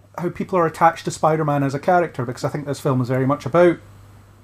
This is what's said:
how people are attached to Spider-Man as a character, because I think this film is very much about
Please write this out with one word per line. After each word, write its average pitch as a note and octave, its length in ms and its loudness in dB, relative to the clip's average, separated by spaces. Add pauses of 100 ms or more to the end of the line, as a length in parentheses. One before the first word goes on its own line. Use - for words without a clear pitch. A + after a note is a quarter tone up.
(180)
how E3+ 120 -6
people F3+ 280 -4
are E3 80 2
attached E3 400 0
to E3 60 -2
Spider-Man D#3 500 0
as C#3 140 -2
a C#3+ 40 -4
character, E3+ 460 0
because B2 180 -8
I C#3 60 -2
think D3 160 -6
this C#3+ 140 -6
film C3 200 0
is A#2+ 100 -2
very C3 180 0
much C#3+ 180 -2
about E3+ 320 4 (680)